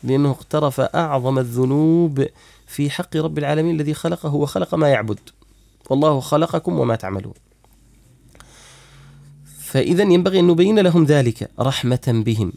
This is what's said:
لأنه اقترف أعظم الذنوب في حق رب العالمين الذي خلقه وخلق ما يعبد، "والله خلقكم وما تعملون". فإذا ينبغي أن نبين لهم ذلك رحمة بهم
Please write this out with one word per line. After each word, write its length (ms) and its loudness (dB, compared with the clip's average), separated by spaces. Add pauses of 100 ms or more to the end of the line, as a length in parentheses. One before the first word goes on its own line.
لأنه 260 2
اقترف 500 -2
أعظم 580 -2
الذنوب 880 0 (400)
في 240 -4
حق 260 -8
رب 220 -4
العالمين 420 -2
الذي 140 -4
خلقه 400 -6
وخلق 400 -2
ما 140 2
يعبد، 300 0 (720)
"والله 300 2
خلقكم 580 -2
وما 180 0
تعملون". 380 -8 (2250)
فإذا 440 0
ينبغي 380 2
أن 60 4
نبين 320 4
لهم 260 4
ذلك 460 0 (100)
رحمة 680 0
بهم 300 -2